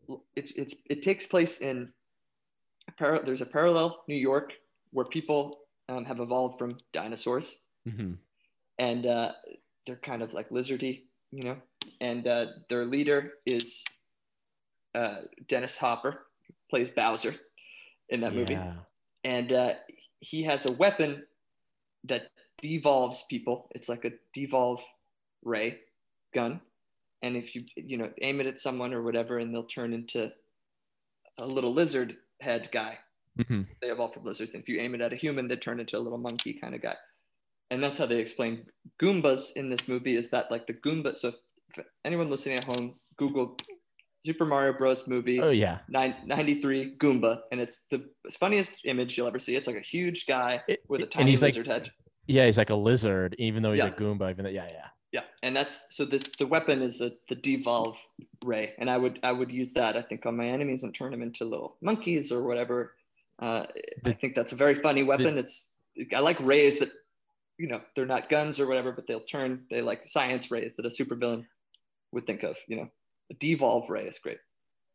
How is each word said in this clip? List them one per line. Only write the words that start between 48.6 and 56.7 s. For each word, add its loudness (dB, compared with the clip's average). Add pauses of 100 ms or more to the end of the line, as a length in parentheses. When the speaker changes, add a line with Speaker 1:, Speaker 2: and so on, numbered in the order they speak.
Speaker 1:
image -2
you'll 2
ever -2
see. -2
It's, -2
like, -4
a -8 (140)
huge -2
guy 0
Speaker 2:
It, 0
Speaker 1:
with 0
a -2
Speaker 2:
and -12
Speaker 1:
tiny 6
Speaker 2:
he's, 8
like, 6
Speaker 1:
lizard -4
head. -4 (340)
Speaker 2:
Yeah, 8
he's 8
like 6
a 4
lizard, 4
even 0
though 4
he's 4
a 2
Speaker 1:
Yeah. -2
Speaker 2:
Goomba. 0
Even -6
though, -4
yeah, -6
yeah. -16 (260)
Speaker 1:
Yeah, -4 (220)
and 0
that's, -4
so 0
this, -2
the 2
weapon 4